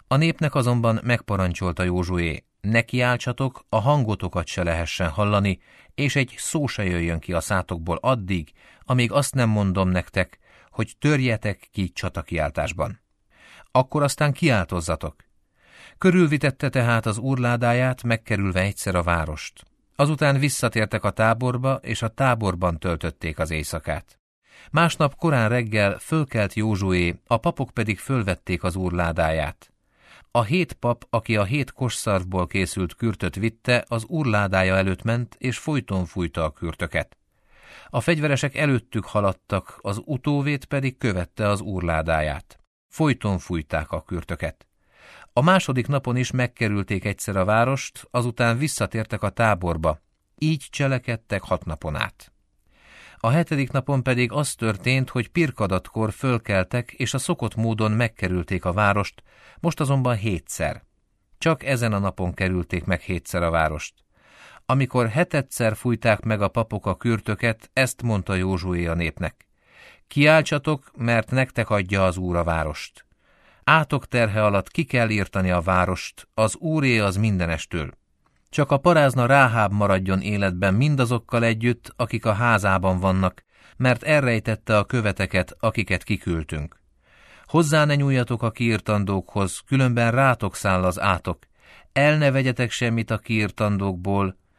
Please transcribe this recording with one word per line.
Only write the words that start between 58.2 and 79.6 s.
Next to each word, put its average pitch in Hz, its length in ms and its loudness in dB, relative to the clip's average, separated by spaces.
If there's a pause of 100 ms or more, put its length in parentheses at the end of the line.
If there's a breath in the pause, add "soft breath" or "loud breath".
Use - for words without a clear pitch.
a 90 80 0
várost, 101 500 0 (380 loud breath)
most 165 200 -2
azonban 131 360 2
hétszer. 95 680 -4 (540)
Csak 160 260 0
ezen 120 280 0
a 101 60 0
napon 95 360 -2
kerülték 90 500 -2
meg 87 160 -2
hétszer 87 420 -4
a 85 80 0
várost. 78 440 -2 (720 loud breath)
Amikor 127 420 2
hetedszer 123 680 0
fújták 113 440 0
meg 107 220 -2
a 98 60 2
papok 110 380 -4
a 95 100 0
kürtöket, 113 760 -2
ezt 127 300 -2
mondta 104 320 0
Józsué 92 520 0
a 82 80 -2
népnek: 85 540 -4 (580 loud breath)
„Kiáltsatok, 151 920 2
mert 117 340 0
nektek 127 400 -2
adja 98 340 2
az 90 120 2
Úr 90 200 -2
a 85 80 2
várost. 80 640 -4 (580 soft breath)
Átok 151 420 2
terhe 107 380 2
alatt 101 260 2
ki - 140 -2
kell 117 240 0
írtani 98 420 0
a 87 100 2
várost, 90 760 0
az 110 220 0
Úré 147 420 2
az 101 180 2
mindenestől. 87 760 0 (580)
Csak - 220 0
a 143 80 4
parázna 139 480 4
Ráháb 117 460 4